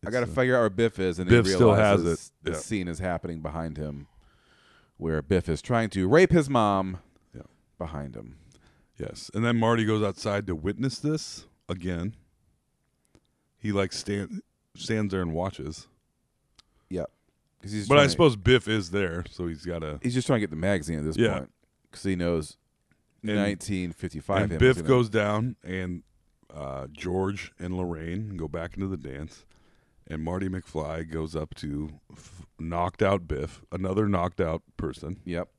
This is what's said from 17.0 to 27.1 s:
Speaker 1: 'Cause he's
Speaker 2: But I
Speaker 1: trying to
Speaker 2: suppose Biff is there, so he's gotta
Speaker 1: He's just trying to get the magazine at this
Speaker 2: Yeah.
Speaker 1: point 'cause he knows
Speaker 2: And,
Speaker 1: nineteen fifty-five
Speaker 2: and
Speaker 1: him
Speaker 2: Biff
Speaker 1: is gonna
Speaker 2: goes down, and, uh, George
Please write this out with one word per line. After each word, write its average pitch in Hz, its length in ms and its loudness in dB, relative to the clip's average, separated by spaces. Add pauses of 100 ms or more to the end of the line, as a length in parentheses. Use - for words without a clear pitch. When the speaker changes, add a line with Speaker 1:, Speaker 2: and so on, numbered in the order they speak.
Speaker 1:
'Cause 101 100 -10
he's 107 160 -4
Speaker 2:
But 139 60 6
I 147 40 10
Speaker 1:
trying 143 80 8
to 131 60 2
Speaker 2:
suppose 143 240 4
Biff 113 320 4
is 104 240 0
there, 87 380 -2
so 87 180 -6
he's 80 180 -8
gotta 80 360 -6
Speaker 1:
He's 123 120 -2
just 127 140 0
trying 131 100 4
to - 80 2
get 80 40 -6
the 78 60 -8
magazine 82 440 0
at 73 40 -4
this 78 120 -2
Speaker 2:
Yeah. 101 240 2
Speaker 1:
point - 120 -16 (380)
'cause - 140 -20
he 95 100 0
knows 85 420 -2 (680)
Speaker 2:
And, 107 120 -2
Speaker 1:
nineteen 101 580 -2
fifty-five 92 520 -4
Speaker 2:
and 82 80 -2
Speaker 1:
him 80 60 -4
Speaker 2:
Biff 127 180 6
Speaker 1:
is 85 60 -6
gonna 78 60 -2
Speaker 2:
goes 123 220 6
down, 107 540 0
and, 90 400 -6 (460)
uh, 67 420 -10
George 92 680 -4